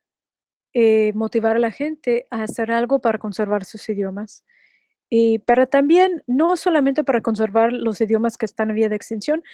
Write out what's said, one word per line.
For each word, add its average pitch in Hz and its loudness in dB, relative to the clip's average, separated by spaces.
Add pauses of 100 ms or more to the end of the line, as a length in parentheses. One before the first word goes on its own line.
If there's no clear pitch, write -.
(720)
eh, 220 2
motivar 220 -2
a 233 0
la 233 0
gente 269 -4
a 220 -6
hacer 220 -6
algo 240 0
para 220 -2
conservar 208 -4
sus - -18
idiomas. 202 -8 (680)
Y 226 4
para 240 2
también, 330 2
no 320 0
solamente 294 0
para 247 0
conservar 220 0
los 233 -4
idiomas 220 0
que 214 -6
están 220 -4
en 214 -4
vía 220 0
de 214 -4
extinción, 226 -4 (100)